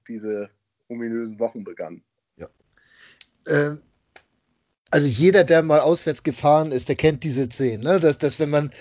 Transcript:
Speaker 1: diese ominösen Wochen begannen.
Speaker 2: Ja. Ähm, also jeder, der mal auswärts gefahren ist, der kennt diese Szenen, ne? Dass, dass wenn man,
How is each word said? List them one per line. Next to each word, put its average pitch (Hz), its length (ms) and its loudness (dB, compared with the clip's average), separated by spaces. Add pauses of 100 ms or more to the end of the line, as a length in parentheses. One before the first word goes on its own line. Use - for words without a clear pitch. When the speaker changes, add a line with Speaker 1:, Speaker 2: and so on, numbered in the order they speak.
Speaker 1:
diese 107 420 -8 (380)
ominösen 117 500 -8
Wochen 113 260 -6
begannen. 87 400 -14 (320)
Speaker 2:
Ja. - 120 -18 (1000)
Ähm, 147 360 -2 (1120)
also 147 120 4
jeder, 170 360 4
der 165 200 4
mal 151 180 4
auswärts 156 420 -2
gefahren 151 480 0
ist, 127 160 -4
der 135 100 -2
kennt 156 280 0
diese 135 260 -2
Szenen, 117 320 -4
ne? 175 160 2
Dass, 151 200 2
dass 143 200 -4
wenn 151 120 -2
man, 147 200 0 (100)